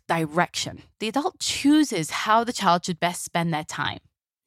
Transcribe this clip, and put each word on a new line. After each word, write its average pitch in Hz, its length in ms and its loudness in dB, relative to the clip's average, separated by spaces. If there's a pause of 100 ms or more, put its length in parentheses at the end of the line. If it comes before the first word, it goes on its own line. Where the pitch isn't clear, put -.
direction. 165 760 -2 (180)
The 214 80 -4
adult 294 320 -2
chooses 277 720 2
how 220 340 2
the 226 80 -4
child 180 320 2
should 175 160 -4
best 175 240 -2
spend 170 300 -2
their 151 100 -4
time. - 360 -6 (480)